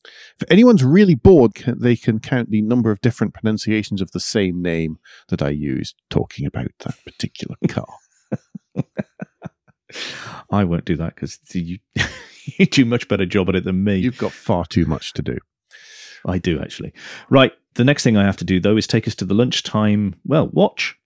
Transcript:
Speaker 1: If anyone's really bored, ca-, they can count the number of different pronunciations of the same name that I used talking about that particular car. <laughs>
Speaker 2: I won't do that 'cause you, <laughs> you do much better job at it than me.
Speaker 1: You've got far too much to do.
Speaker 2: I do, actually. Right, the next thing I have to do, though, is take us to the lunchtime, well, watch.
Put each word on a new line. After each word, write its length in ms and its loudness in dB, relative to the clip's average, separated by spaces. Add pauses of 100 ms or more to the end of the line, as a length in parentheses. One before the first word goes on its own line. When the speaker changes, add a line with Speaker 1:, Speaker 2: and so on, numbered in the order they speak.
(380)
Speaker 1:
If 120 -10
anyone's 340 6
really 300 6
bored, 400 6
ca-, 200 -4
they 220 2
can 240 -2
count 300 -4
the 100 2
number 300 2
of 100 -2
different 320 -2
pronunciations 680 -2
of 100 -6
the 80 -8
same 400 -2
name 380 -4 (300)
that 120 -2
I 80 -2
used 480 -6 (140)
talking 340 -4
about 260 -8 (100)
that 260 -12
particular 500 -12 (100)
car. 200 -6 (920)
<laughs> 80 -4 (1700)
Speaker 2:
I 140 2
won't 200 -2
do 120 -2
that 200 -8
'cause 220 -12 (140)
you, 260 -8 (160)
<laughs> 640 -8
you 80 4
do 180 2
much 240 -2
better 180 -2
job 220 0
at 80 0
it 80 -2
than 200 -2
me. 120 0
Speaker 1:
You've 220 -2
got 140 -4
far 340 -2
too 200 0
much 280 -6
to 80 -6
do. 160 -6 (880)
Speaker 2:
I 120 -2
do, 200 -2
actually. 340 -12 (360)
Right, 240 6 (220)
the 100 2
next 180 2
thing 140 4
I 80 4
have 140 0
to 60 -8
do, 140 0
though, 200 2
is 80 0
take 200 -2
us 100 -4
to 100 -8
the 80 -2
lunchtime, 800 0 (100)
well, 240 0
watch. 580 -2